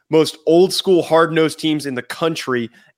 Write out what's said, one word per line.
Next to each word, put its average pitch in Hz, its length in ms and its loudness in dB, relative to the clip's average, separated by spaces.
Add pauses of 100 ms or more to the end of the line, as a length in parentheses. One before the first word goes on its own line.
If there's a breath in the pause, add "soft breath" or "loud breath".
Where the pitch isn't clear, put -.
(100 soft breath)
most 156 360 0
old 175 260 4
school, 180 300 0
hard-nosed 160 560 0
teams 151 260 -2
in 139 100 -8
the 123 80 -6
country, 127 680 -6 (280 soft breath)